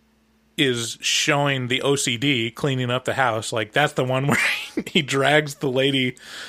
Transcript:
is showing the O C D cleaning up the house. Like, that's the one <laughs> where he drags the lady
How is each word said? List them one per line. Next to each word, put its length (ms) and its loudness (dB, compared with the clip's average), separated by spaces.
is 440 0
showing 680 0
the 140 -2
O 140 2
C 220 -2
D 340 0
cleaning 400 -2
up 140 -2
the 100 0
house. 360 0
Like, 200 -2
that's 220 2
the 100 0
one 240 0
<laughs> 0 -
where 100 2
he 160 0
drags 540 2
the 160 -2
lady 440 2